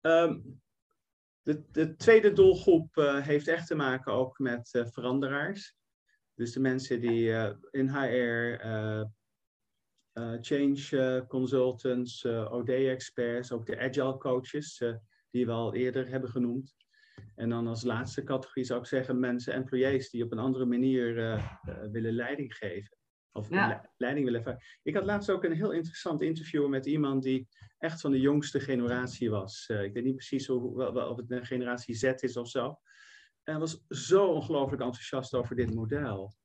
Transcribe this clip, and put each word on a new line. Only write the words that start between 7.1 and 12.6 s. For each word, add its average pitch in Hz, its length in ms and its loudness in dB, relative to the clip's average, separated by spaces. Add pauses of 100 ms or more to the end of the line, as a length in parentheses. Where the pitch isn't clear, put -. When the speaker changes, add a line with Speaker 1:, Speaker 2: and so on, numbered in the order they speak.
Speaker 1:
eh, 110 200 0 (180)
in 135 180 0
H 135 160 -2
R, 120 560 0
eh, 110 400 -4
eh, 107 60 -4 (1300)
change, 139 500 0
eh, 131 380 2
consultants, 127 960 0
eh, 113 280 -2
O 120 100 -2